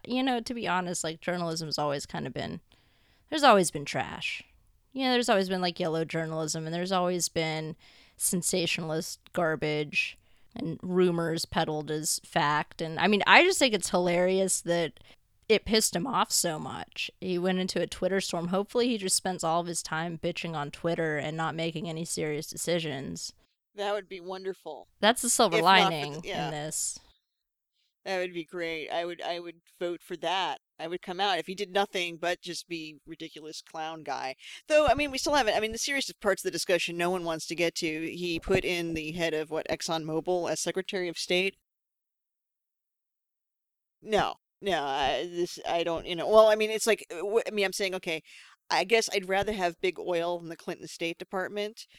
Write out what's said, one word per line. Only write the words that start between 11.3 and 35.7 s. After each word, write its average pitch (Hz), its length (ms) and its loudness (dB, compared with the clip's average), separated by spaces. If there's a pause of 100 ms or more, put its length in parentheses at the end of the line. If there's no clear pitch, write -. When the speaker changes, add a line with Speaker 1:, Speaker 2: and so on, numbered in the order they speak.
Speaker 1:
peddled 156 460 -2
as 156 340 -2
fact. 151 560 0
And, 160 200 -4
I 185 80 4
mean, 208 180 4
I 226 160 10
just 370 160 4
think 254 160 4
it's - 160 0
hilarious 180 720 4
that 170 400 -2 (460)
it 214 200 4
pissed 214 280 2
him 175 120 -2
off 175 260 0
so 160 260 0
much. - 520 -8 (100)
He 185 180 -2
went 185 200 2
into 185 200 -2
a 175 80 0
Twitter 185 360 0
storm. 175 260 -4
Hopefully 208 400 0
he 240 80 0
just 190 180 -2
spends 185 300 -2
all 165 160 2
of 175 60 -4
his 170 160 -6
time 160 400 -4
bitching 170 320 -4
on 147 160 -4
Twitter 165 480 -2
and 151 180 -4
not 160 180 -2
making 165 320 -4
any 160 200 -6
serious 156 400 -4
decisions. 160 880 -4 (400)
Speaker 2:
That 202 180 -4
would 196 160 -6
be 185 120 -14
wonderful. 185 680 -10 (120)
Speaker 1:
That's 226 200 4
the 240 80 -2
silver 185 300 4
Speaker 2:
If 165 40 4
not 185 140 10
for 180 140 8
Speaker 1:
lining 147 320 -4
Speaker 2:
the, 165 60 -10
yeah. 147 180 -4
Speaker 1:
in 156 60 -4
this. 151 460 -6 (1080)
Speaker 2:
That 185 140 -2
would 180 120 -4
be 170 120 -6
great. 165 460 -6
I 170 140 -2
would, 175 160 -8
I 175 180 -4
would 170 180 -12 (220)
vote 175 240 -4
for 180 140 -10
that. 170 440 -2 (180)
I 160 80 -8
would 175 160 -6
come 185 180 -6
out 196 180 2
if 160 80 -4
he 190 80 -6
did 190 160 -6
nothing 180 460 0
but 175 240 -2
just - 260 -10
be 156 300 -10 (100)
ridiculous 160 540 -14
clown 160 420 -10
guy. 131 340 -6 (320)
Though, 302 180 8
I 240 80 8
mean, 285 160 -2
we 262 80 -4
still 294 160 0
haven't, 214 220 4
I 208 40 4
mean, 226 120 -2